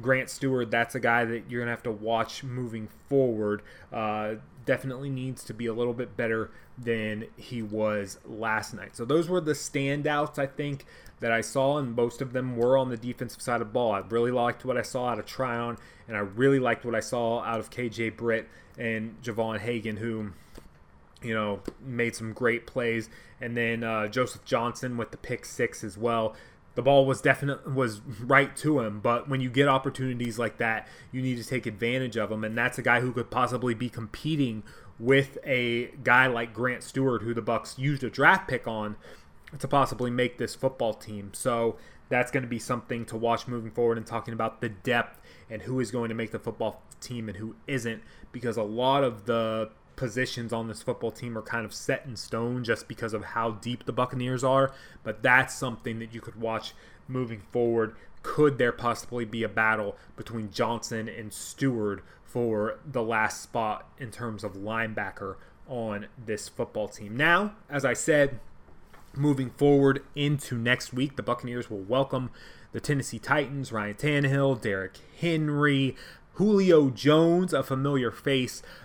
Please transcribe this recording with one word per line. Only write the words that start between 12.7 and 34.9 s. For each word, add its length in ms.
on 120
the 80
defensive 440
side 200
of 60
the 60
ball. 200
I 60
really 320
liked 340
what 120
I 40
saw 280
out 100
of 60
Tryon, 520
and 100
I 40
really 380
liked 260
what 100
I 60
saw 420
out 160
of 100
K 180
J 220
Britt 400
and 440
Javon 380
Hagan, 380
who, 340
you 120
know, 280
made 340
some 160
great 340
plays. 440
And 160
then, 260
uh, 240
Joseph 380
Johnson 500
with 160
the 60
pick 280
six 380
as 140
well. 380
The 80
ball 220
was 140
definite-, 540
was 260
right 360
to 220
him, 220
but 260
when 140
you 80
get 180
opportunities 720
like 200
that, 280
you 100
need 140
to 80
take 220
advantage 500
of 140
them, 160
and 120
that's 200
a 40
guy 200
who 100
could 180
possibly 440
be 160
competing 760